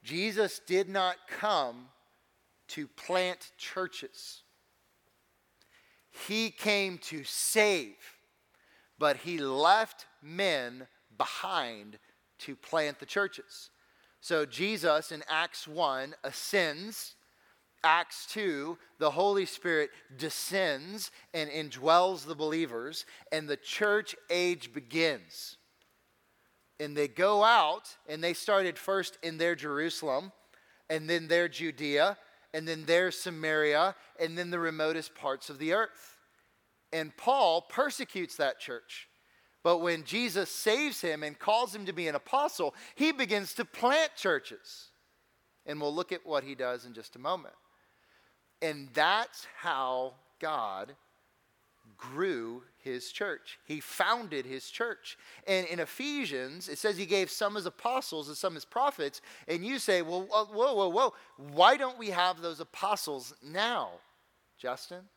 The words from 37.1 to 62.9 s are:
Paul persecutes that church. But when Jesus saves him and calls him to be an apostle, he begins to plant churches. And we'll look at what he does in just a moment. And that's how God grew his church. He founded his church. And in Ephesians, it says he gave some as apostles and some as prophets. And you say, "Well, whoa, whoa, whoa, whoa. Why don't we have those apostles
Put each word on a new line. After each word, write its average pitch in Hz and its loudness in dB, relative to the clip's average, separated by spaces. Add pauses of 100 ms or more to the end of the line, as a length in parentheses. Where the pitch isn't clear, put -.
Paul 208 6
persecutes 240 -4
that 139 0
church. - -12 (520)
But 170 6
when 165 0
Jesus 196 0
saves 254 2
him 156 -2
and 151 -8
calls 220 2
him 208 -10
to 185 -6
be 165 -4
an 151 -2
apostle, 185 0 (200)
he 311 2
begins 208 -2
to 226 -4
plant 294 2
churches. - -4 (800)
And 151 -8
we'll 147 0
look 175 -2
at 175 -6
what 143 0
he 139 -10
does 123 -4
in 120 -18
just 113 -16
a 120 -18
moment. 151 -6 (1080)
And 147 -6
that's 185 2 (120)
how 131 -2 (240)
God 120 -4 (1000)
grew 127 -4 (160)
his 127 -8
church. - -6
He 151 -6
founded 180 -2
his 135 -10
church. - -6 (280)
And 185 2
in 170 -4
Ephesians, 170 -6
it 147 -8
says 208 0
he 196 -4
gave 185 0
some 208 -2
as 175 -6
apostles 202 -4
and 151 -12
some 180 -2
as 143 -12
prophets. 233 -2 (280)
And 170 -2
you 262 -2
say, 185 4
"Well, 170 -2
whoa, 208 0
whoa, 226 2
whoa, 196 4
whoa. 220 2 (220)
Why 156 8
don't 254 -4
we 220 -8
have 180 2
those 165 -6
apostles 151 -4